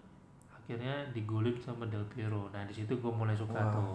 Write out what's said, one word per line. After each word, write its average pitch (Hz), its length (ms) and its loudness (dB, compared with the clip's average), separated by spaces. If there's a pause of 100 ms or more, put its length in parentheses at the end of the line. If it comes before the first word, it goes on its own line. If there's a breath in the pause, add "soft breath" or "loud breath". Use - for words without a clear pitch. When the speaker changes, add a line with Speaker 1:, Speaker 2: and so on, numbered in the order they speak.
(480)
Speaker 1:
akhirnya 131 640 -4
digolin 110 460 2
sama 117 260 -6
Del 107 240 -2
Piero. 107 400 -2
Nah, 101 160 -6
di 101 80 -6
situ 107 260 -2
gua 117 140 0
mulai 110 220 2
suka 107 260 0
Speaker 2:
Wah, 107 80 6
Speaker 1:
tuh, 107 160 4 (120)